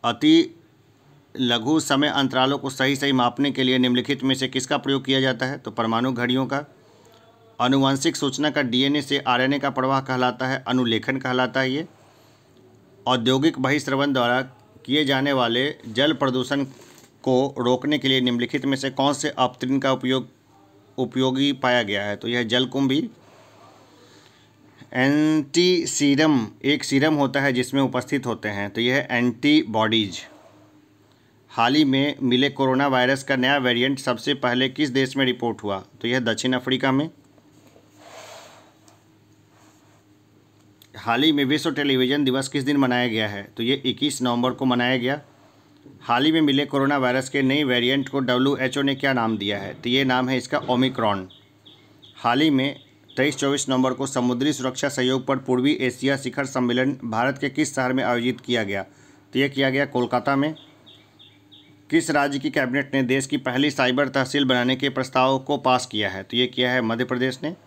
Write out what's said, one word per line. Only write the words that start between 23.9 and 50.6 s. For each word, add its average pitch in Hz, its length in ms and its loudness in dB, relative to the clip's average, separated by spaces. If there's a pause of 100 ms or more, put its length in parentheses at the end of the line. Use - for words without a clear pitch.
एंटीसीरम 151 1600 2 (160)
एक 139 200 0
सीरम 147 300 2
होता 139 260 0
है 139 120 2
जिसमें 127 300 0
उपस्थित 127 440 -2
होते 107 220 -4
हैं, 101 220 -6
तो 113 100 -6
यह 127 300 0
एंटीबॉडीज। 113 1120 2 (1300)
हाल 123 240 2
ही 151 100 6
में 139 380 2
मिले 127 280 2
कोरोना 135 360 2
वायरस 131 360 2
का 139 140 -2
नया 131 220 2
वेरिएंट 127 400 2
सबसे 131 360 -2
पहले 127 340 0
किस 139 220 -4
देश 131 260 0
में 135 80 2
रिपोर्ट 117 380 -2
हुआ? 98 220 -6 (160)
तो 117 80 -4
यह 127 120 0
दक्षिण 117 320 -2
अफ्रीका 131 400 0
में। 147 180 0 (3750)
हाल 120 260 0
ही 156 100 4
में 143 120 2
विश्व 147 260 0
टेलीविजन 139 540 2
दिवस 131 240 0
किस 139 160 -4
दिन 143 120 0
मनाया 123 320 2
गया 110 200 0
है? 101 140 -8 (140)
तो 113 60 -6
ये 135 240 0
इक्कीस 139 360 -4
नवंबर 123 280 2
को 123 140 -6
मनाया 123 320 2
गया। 131 240 -2 (800)
हाल 123 240 0
ही 156 80 4
में 160 80 2
मिले 143 260 2
कोरोना 143 320 0
वायरस 127 300 0
के 143 140 -2
नए 139 220 2
वेरिएंट 127 440 0
को 139 120 -2
डब्ल्यूएचओ 131 600 0
ने 139 120 0
क्या 135 180 0
नाम 113 260 0
दिया 101 200 -4
है? 98 160 -10
तो - 140 -8
ये 135 160 2
नाम 127 240 2
है 131 80 0
इसका 127 220 -4
ओमिक्रॉन। 117 680 0 (880)